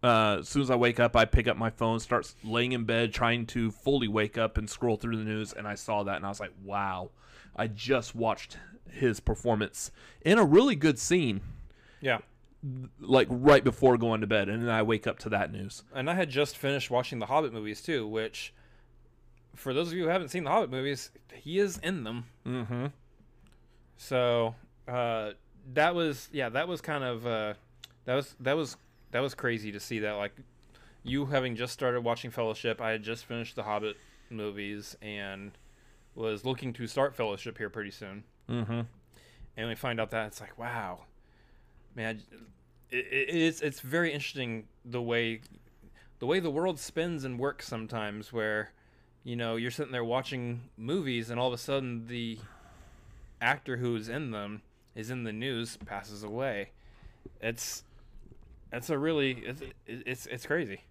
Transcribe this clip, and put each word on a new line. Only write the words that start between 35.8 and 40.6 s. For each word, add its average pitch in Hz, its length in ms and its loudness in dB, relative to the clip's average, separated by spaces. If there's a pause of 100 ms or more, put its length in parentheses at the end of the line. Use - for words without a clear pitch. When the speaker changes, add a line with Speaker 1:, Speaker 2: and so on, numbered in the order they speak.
Speaker 2:
was 110 300 -4
looking 127 280 -4
to 117 140 -8
start 139 280 0
Fellowship 110 420 -4
here 107 120 -6
pretty 104 220 -8
soon. 101 320 -14 (260)
Speaker 1:
Mm-hmm. 117 320 -4 (760)
Speaker 2:
And 113 100 -6
we 117 80 -6
find 117 240 -4
out 110 120 -2
that 113 160 -2
it's - 140 -14
like, 101 160 -18
wow, 117 440 -8 (960)